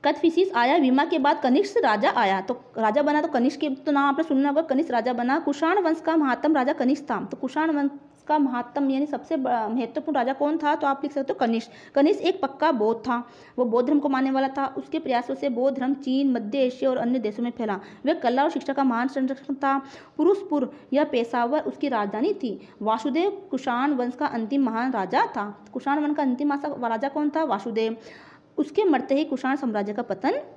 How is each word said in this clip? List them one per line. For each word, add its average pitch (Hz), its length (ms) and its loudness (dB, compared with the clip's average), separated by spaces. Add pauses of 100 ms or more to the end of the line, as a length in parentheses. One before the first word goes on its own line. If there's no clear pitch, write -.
कदफिशिस 339 480 2
आया, 254 240 4
वीमा 269 280 4
के 320 140 0
बाद 285 240 2
कनिष्क 285 340 2
राजा 240 320 2
आया। 196 320 2
तो 247 200 -6 (160)
राजा 220 240 2
बना 294 200 2
तो 330 60 -2
कनिष्क 262 320 0
के 302 100 -2
तो 269 220 -4
नाम 277 120 2
आपने 285 200 2
सुना 285 260 2
होगा, 285 120 2
कनिष्क 320 300 0
राजा 240 220 0
बना। 247 260 0
कुषाण 320 400 0
वंश 330 220 0
का 320 140 0
महात्म 294 400 2
राजा 269 180 2
कनिष्क 269 300 0
था। - 220 -4
तो - 120 -10
कुषाण 302 340 -2
वंश 285 200 0 (360)
का 262 100 2
महात्म 262 520 0
यानी 269 160 0
सबसे 294 320 -4
ब-, 262 100 -2
महत्वपूर्ण 240 680 -2
राजा 254 160 0
कौन 294 240 0
था? 302 180 2
तो 294 120 -2
आप 277 160 0
लिख 285 80 -4
सकते 294 220 -4
हो - 60 -6
कनिष्क। 226 320 0 (240)
कनिष्क 294 260 4
एक 359 200 0
पक्का 294 300 0
बौद्ध 226 300 0
था, 240 280 -4 (280)
वो 247 80 2
बौद्ध 240 240 2
धर्म 294 100 4
को 285 100 0
मानने 269 220 2
वाला 269 160 2
था। 269 300 -4
उसके 320 220 -6
प्रयासों 254 360 -2
से 277 140 -2
बौद्ध 254 280 0
धर्म 262 160 0
चीन, 269 380 0
मध्य 220 260 -2
एशिया 262 320 0
और 254 80 0
अन्य 247 220 0
देशों 220 240 -4
में 240 80 -2
फैला। 214 280 -4 (260)
वह 302 80 2
कला 262 300 0
और 320 60 2
शिक्षा 285 240 -4
का 277 100 0
महान 247 240 0
संरक्षक 269 460 -4
था। 277 280 0 (360)
पुरुषपुर 311 560 2 (200)
या 285 100 4
पेशावर 240 560 0
उसकी 285 300 -4
राजधानी 220 440 -2
थी। - 360 -6 (120)
वासुदेव 294 720 0
कुषाण 254 420 0
वंश 247 220 -2
का 294 100 -4
अंतिम 240 380 0
महान 233 280 0
राजा 226 340 2
था। 202 480 -8
कुषाण 277 260 -2
वंश 294 160 0
का 294 80 0
अंतिम 269 280 0
आसा-, 285 320 -4
राजा 226 260 -2
कौन 302 200 0
था? 311 140 0
वासुदेव। 226 540 -2 (600)
उसके - 260 0
मरते 277 320 2
ही 302 80 2
कुषाण 269 320 -2
साम्राज्य 214 380 -2
का 226 80 -4
पतन 240 320 -2 (240)